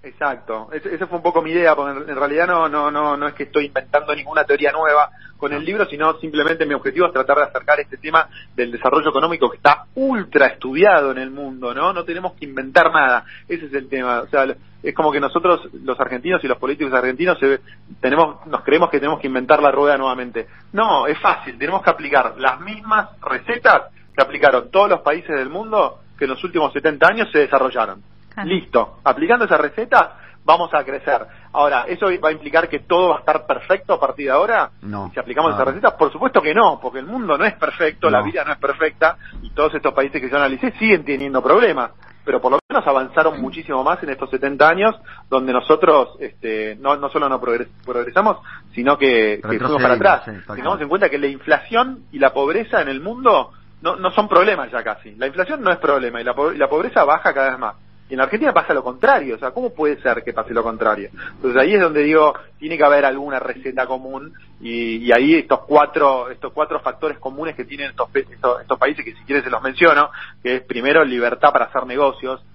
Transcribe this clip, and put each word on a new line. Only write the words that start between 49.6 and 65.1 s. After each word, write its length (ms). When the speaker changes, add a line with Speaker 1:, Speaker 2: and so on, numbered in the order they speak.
Speaker 1:
para 140
Speaker 2:
Retrocedimos, 60
Speaker 1:
atrás. 240
Speaker 2:
sí, 60
tal 120
Speaker 1:
Tengamos 220
Speaker 2:
cual. 40
Speaker 1:
en 60
cuenta 200
que 100
la 100
inflación 720
y 80
la 140
pobreza 500
en 60
el 120
mundo 520
no, 140
no 160
son 180
problemas 440
ya 100
casi. 320
La 140
inflación 340
no 80
es 80
problema, 420
y 40
la 100
po-, 180
y 60
la 100
pobreza 360
baja 280
cada 180
vez 100
más. 160
Y 60
en 60
la 60
Argentina 280
pasa 220
lo 100
contrario, 520
o 20
sea, 140
¿cómo 200
puede 300
ser 200
que 120
pase 180
lo 100
contrario? 460
Entonces 220
ahí 140
es 80
donde 220
digo, 320
tiene 180
que 80
haber 220
alguna 320
receta 480
común, 440
y, 360
y 140